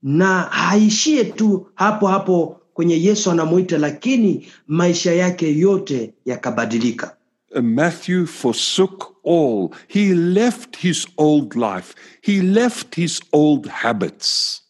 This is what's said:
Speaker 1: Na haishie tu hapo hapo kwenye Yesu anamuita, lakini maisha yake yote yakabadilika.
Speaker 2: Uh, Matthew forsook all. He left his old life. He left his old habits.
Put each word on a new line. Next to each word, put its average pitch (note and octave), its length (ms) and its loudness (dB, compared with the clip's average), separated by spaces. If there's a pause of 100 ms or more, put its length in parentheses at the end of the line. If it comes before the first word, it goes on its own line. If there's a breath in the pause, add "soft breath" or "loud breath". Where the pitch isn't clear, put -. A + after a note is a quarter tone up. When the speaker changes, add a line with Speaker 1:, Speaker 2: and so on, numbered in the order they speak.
Speaker 1:
Na F3 400 2
haishie G#3+ 800 2
tu G3 500 -2
hapo G#3 320 0
hapo F#3 540 0 (140)
kwenye E3 280 0
Yesu G#3 280 2
anamuita, E3+ 480 0
lakini F#3 680 0 (200 loud breath)
maisha F3 460 0
yake E3+ 460 0
yote D#3+ 560 0 (100)
yakabadilika. A#2 920 -4 (380)
Speaker 2:
Uh, C3 80 -2
Matthew E3 640 0
forsook - 1000 -2
all. B2 460 0 (180 loud breath)
He G3 260 2
left F3+ 640 0
his E3+ 300 -4 (100)
old D3+ 400 2
life. G2+ 380 -4 (280 loud breath)
He G3+ 200 0
left A3+ 540 0
his E3 240 -4 (120)
old D3+ 360 2
habits. - 1000 -4